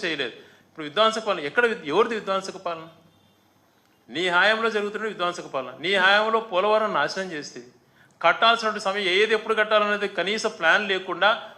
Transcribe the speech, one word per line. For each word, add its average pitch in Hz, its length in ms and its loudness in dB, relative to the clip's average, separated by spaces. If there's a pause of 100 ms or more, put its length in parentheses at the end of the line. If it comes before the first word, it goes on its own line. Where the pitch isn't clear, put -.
చేయలేదు. 143 320 -4 (320)
ఇప్పుడు - 220 -14
విధ్వంసక 214 380 2
పాలన 185 140 -2 (100)
ఎక్కడ 240 200 2
వి-, 170 220 -8
ఎవరిది 226 280 2
విధ్వంసక 190 460 -4
పాలన? 165 220 -8 (1200)
నీ 143 140 -6 (120)
హయాంలో 220 360 4
జరుగుతున్న 208 400 -4
విధ్వంసక 175 420 -6
పాలన. 127 200 -6 (100)
నీ 175 80 -2 (140)
హయాంలో 214 340 4 (100)
పోలవరం 208 480 2
నాశనం 170 360 -2
చేస్తే 143 280 -12 (600)
కట్టాల్సినటువంటి 220 680 2
సమయం 196 200 -2 (120)
ఏది 214 180 4
ఎప్పుడు 214 240 -2
కట్టాలనేది 208 560 0
కనీస 196 280 -2 (120)
ప్లాన్ 180 320 4
లేకుండా 185 420 0 (280)